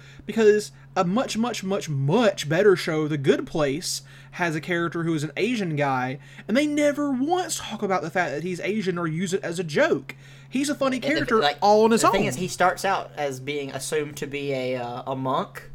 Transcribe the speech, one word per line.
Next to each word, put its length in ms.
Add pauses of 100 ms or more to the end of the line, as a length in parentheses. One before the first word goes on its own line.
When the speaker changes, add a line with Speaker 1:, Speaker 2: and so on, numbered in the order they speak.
(260)
Speaker 1:
because 460 (240)
a 80
much, 320
much, 280
much, 260
much 580
better 280
show, 320
The 100
Good 300
Place, 560 (280)
has 240
a 60
character 420
who 120
is 80
an 120
Asian 400
guy, 440 (280)
and 80
they 120
never 440
once 460
talk 240
about 220
the 80
fact 220
that 100
he's 160
Asian 400
or 80
use 260
it 80
as 160
a 60
joke. 520 (340)
He's 200
a 60
funny 220
Speaker 2:
And 60
the, 40
Speaker 1:
character 320
Speaker 2:
like, 220
Speaker 1:
all 240
on 60
his 100
Speaker 2:
the 60
Speaker 1:
own. 60
Speaker 2:
thing 120
is, 100
he 120
starts 380
out 320
as 220
being 320
assumed 460
to 100
be 260
a, 240
uh, 300
a 80
monk. 600